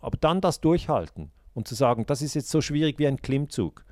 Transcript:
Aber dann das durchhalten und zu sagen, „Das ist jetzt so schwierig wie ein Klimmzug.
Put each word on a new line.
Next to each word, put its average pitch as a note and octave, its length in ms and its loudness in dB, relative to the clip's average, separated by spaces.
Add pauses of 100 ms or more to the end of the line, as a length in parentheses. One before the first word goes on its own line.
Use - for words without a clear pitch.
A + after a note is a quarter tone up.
Aber - 160 -4
dann E3+ 240 2
das F3+ 200 0
durchhalten B2 680 0 (240)
und A2 120 -8
zu - 60 -12
sagen, A#2 320 2
„Das C#3 160 -2
ist D3+ 140 -6
jetzt D3 160 -4
so D#3+ 100 4
schwierig D3+ 380 -2
wie D3 80 4
ein C#3 120 0
Klimmzug. C3+ 720 -4